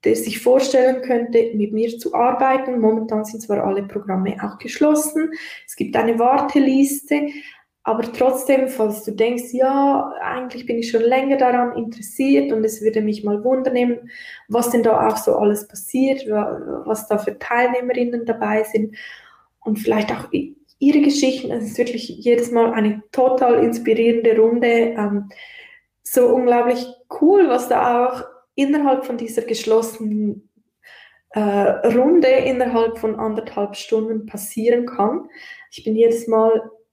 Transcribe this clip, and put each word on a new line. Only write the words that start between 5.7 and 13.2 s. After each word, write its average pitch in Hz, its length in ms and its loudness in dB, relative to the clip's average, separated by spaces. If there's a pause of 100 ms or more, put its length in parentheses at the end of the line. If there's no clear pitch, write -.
gibt - 200 -6
eine 226 220 0
Warteliste, 277 1080 2 (540)
aber 226 300 -4
trotzdem, 262 560 2
falls 214 360 -4
du 214 60 -8
denkst, 240 420 -2
„Ja, 269 580 2 (120)
eigentlich 247 420 -8
bin 233 140 -4
ich 233 120 -4
schon 226 120 2
länger 262 340 2
daran 247 400 2
interessiert 269 760 0
und 220 120 0
es 220 160 -4
würde 220 220 0
mich 214 220 -4